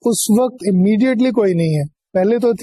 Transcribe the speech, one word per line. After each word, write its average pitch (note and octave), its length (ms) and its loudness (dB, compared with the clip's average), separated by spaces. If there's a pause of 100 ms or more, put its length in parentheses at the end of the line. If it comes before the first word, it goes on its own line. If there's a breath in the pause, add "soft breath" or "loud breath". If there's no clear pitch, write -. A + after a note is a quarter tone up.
اس A3+ 160 0 (160)
وقت B3+ 320 -2
امیڈیٹلی A3 680 2
کوئی G3 160 2
نہیں E3 220 -2
ہے۔ C#3+ 80 -4 (300)
پہلے G3+ 240 0
تو A#3 140 0 (100)